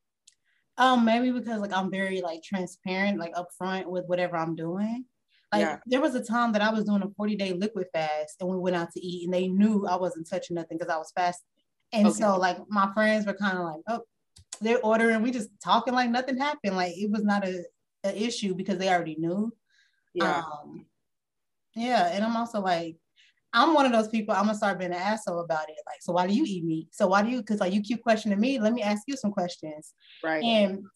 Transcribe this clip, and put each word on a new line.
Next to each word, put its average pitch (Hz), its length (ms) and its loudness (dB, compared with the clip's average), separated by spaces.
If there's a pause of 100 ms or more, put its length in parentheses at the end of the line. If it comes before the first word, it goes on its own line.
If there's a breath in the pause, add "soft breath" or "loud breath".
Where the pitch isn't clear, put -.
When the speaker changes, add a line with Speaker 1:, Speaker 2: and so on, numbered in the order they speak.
(760)
Speaker 1:
Um, 247 280 6
maybe 247 260 4
because, 226 300 -4
like, 196 120 -4
I'm 190 180 0
very, 190 300 -2
like, 165 220 -6
transparent, 190 760 -2
like, 165 140 -8
upfront 180 540 -6
with 180 180 -6
whatever 175 320 -2
I'm 165 180 -2
doing. 202 500 -6 (460)
Like, 208 100 2
Speaker 2:
Yeah. 156 240 -2
Speaker 1:
there 254 160 2
was 285 140 2
a 240 80 -2
time 233 300 0
that 208 80 2
I 220 100 4
was 220 140 0
doing 202 180 2
a 190 60 -6
forty-day 202 440 -4
liquid 185 400 -4
fast, 151 460 -2
and 185 100 -2
we 185 80 -2
went 180 180 0
out 170 180 -2
to - 120 -12
eat, 175 200 -6
and 180 80 -2
they 185 160 2
knew 202 360 4
I 180 120 0
wasn't 170 320 -4
touching 175 260 -6
nothing 165 240 -6
'cause 170 80 -4
I 170 100 -2
was 156 160 -10
fasting. 180 320 -2 (460)
And 214 160 6
Speaker 2:
Okay. 208 120 2
Speaker 1:
so, 202 180 4
like, 180 200 2 (120)
my 202 240 2
friends 214 320 2
were 196 80 -2
kinda 190 280 -2
like, 165 280 -6
"Oh," 233 140 -4 (580)
they're 233 240 2
ordering, 226 380 4
we 254 80 0
just 240 180 -6 (120)
talking 226 320 2
like 247 160 2
nothing 254 280 -2
happened. 277 400 -2
Like, 180 200 -2
it 202 140 -2
was 214 120 0
not 202 220 2
a, 185 200 -6 (400)
a 196 180 -2
issue 220 320 -2
because 185 220 -2
they 185 120 0
already 165 280 2
knew. 190 340 -2 (640)
Speaker 2:
Yeah. 180 300 -2 (200)
Speaker 1:
Um, 147 220 -18 (920)
yeah, 233 380 2
and 202 100 -2
I'm 226 140 -2
also 226 240 -4
like, 170 360 -2 (560 soft breath)
I'm 285 200 6
one 277 120 6
of 254 60 4
those 220 160 4
people, 220 260 -2
I'm 196 120 4
gonna 214 120 2
start 196 220 0
being 180 140 -4
an 175 40 -4
asshole 190 440 -2
about 160 280 -2
it. - 60 -18 (100)
Like, - 160 -14
"So 175 120 -4
why 180 140 4
do 202 60 2
you 294 140 4
eat 180 160 -4
meat? 160 320 -2
So 202 120 4
why 196 160 6
do 226 60 0
you," 247 140 -2
'cause, 208 160 -2
like, 185 140 0
you 208 80 2
keep 226 220 -4
questioning 214 360 2
me, 262 200 2
let 214 140 2
me 240 80 -2
ask 208 260 -2
you 277 100 -6
some 208 140 -2
questions. 160 640 -8 (300 loud breath)
Speaker 2:
Right. 160 220 -2
Speaker 1:
And 202 400 2 (100)